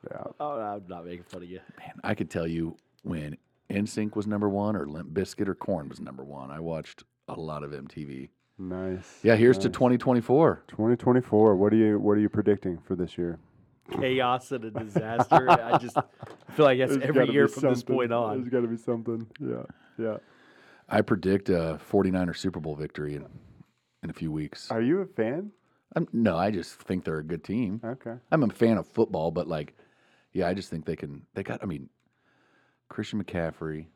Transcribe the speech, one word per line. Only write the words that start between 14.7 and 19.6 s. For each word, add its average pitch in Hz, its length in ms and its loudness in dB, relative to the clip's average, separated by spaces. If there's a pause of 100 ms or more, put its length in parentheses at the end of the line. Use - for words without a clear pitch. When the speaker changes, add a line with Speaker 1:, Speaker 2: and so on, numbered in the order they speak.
Speaker 2:
disaster. 113 760 2
I 117 300 4
just - 180 -4 (540)
feel 151 160 6
like 131 120 6
that's 127 140 2
Speaker 1:
There's 135 120 0
Speaker 2:
every 135 180 4
Speaker 1:
gotta 123 100 4
Speaker 2:
year 139 140 6
Speaker 1:
be - 80 0
Speaker 2:
from 139 160 2
this 123 80 2
Speaker 1:
something. 127 180 -2
Speaker 2:
point 120 160 0
on. 117 280 0
Speaker 1:
There's 123 120 -6
gotta 120 140 2
be 113 100 -2
something. 113 500 -4 (140)
Yeah. 120 220 -4 (340)